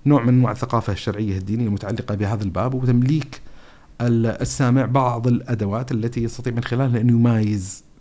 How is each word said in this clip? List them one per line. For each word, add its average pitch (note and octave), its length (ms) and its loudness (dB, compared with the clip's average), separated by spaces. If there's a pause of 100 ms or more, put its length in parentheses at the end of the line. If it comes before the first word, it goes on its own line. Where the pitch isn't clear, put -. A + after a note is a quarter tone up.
نوع C#3 180 6
من B2 60 4
أنواع B2 220 4
الثقافة A2+ 420 -2
الشرعية G2+ 440 -4
الدينية G#2+ 280 -2
المتعلقة G#2 500 -4
بهذا G#2 280 -2
الباب، G2+ 300 -2
وتمليك B2+ 680 0 (600)
ال-، A#2 400 0
السامع B2+ 440 2
بعض B2 420 0
الأدوات A#2+ 640 -2
التي A#2 320 -4
يستطيع A#2 300 -6
من A#2+ 100 -2
خلالها A#2+ 380 0
أن B2 80 4
يمايز، A2 720 2 (180)